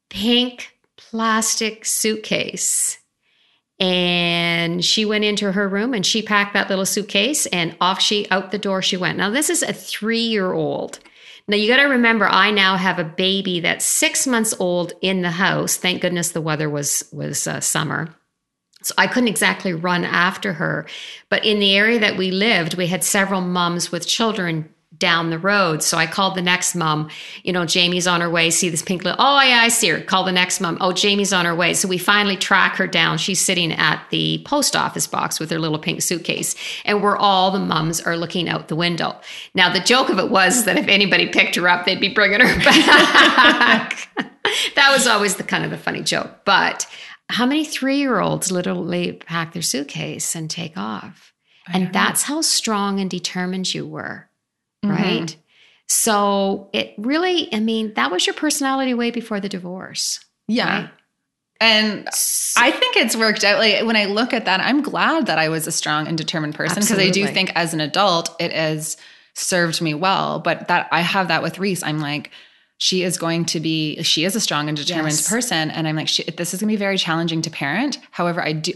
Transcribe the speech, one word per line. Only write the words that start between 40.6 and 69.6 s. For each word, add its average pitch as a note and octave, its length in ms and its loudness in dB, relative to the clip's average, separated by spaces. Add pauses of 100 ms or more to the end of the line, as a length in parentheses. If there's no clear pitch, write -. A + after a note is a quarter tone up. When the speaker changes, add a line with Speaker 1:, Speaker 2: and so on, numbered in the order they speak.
Speaker 1:
that F3+ 120 2
if - 120 -2
anybody F3+ 400 4
picked - 260 0
her F3 140 0
up, F3+ 180 2
they'd F#3 140 0
be G3 120 0
bringing G3+ 280 4
her G3 240 4
<laughs> - 0 -
back. C4+ 1400 6 (640)
That C#4 180 6
was B3+ 140 4
always G3+ 300 2
the - 80 -6
kind E3 200 -2
of D#3 60 -4
the E3 80 -8
funny E3 240 -6
joke. - 420 -4
But E3+ 420 2 (440)
how A3+ 160 0
many D4 180 0
three-year-olds B3+ 880 0
literally F3+ 640 -2
pack E3 420 -8
their E3+ 80 -8
suitcase - 720 -6
and D#3+ 160 -8
take E3 260 -10
off? - 560 -10 (360)
Speaker 2:
I F3 60 -12
Speaker 1:
And F#3 100 2
Speaker 2:
don't F#3 100 -4
know. F#3+ 60 2
Speaker 1:
that's G#3 240 2
how D4 180 -4
strong G3+ 580 0
and F#3+ 80 -2
determined F3+ 640 -4
you D3+ 140 -6
were, - 400 -12 (580)
Speaker 2:
Mm-hmm. G3+ 120 2
Speaker 1:
right? F3+ 400 0 (520)
So G3+ 840 2
it - 240 -4
really, D#4+ 560 0
I G#3+ 80 -2
mean, A3 360 0
that B3+ 140 0
was F4 160 0
your F#4+ 80 0
personality C4+ 600 0
way A#3 160 0
before A3 280 -4
the G3 100 -6
divorce, F3+ 720 -6 (280)
Speaker 2:
Yeah. F#3 320 0
Speaker 1:
right? D#3 100 -10 (680)
Speaker 2:
And G#3+ 480 2
Speaker 1:
S- - 480 -2
Speaker 2:
I B3 140 4
think B4 260 0
it's B3 180 2
worked A3 300 2
out. G3+ 140 4
Like, G#3+ 260 2
when A3+ 120 0
I G#3 100 2
look G#3 260 0
at A3+ 140 -2
that, F3+ 140 2
I'm C#4 200 2
glad B3 460 0
that D#3+ 120 0
I D#3+ 120 2
was D#3+ 160 -4
a - 60 -4
strong D3+ 360 -2
and E3 80 -2
determined D#3 380 -4
person, D#3 220 -2
'cause G#3 160 2
I - 40 2
do F#3+ 120 4
Speaker 1:
Absolutely. G3 260 0
Speaker 2:
think F#3+ 200 0
as E3+ 200 -2
an D#3 80 -2
adult, E3+ 580 0
it E3+ 140 -4
has D#3 420 -2 (380)
served E3+ 480 -2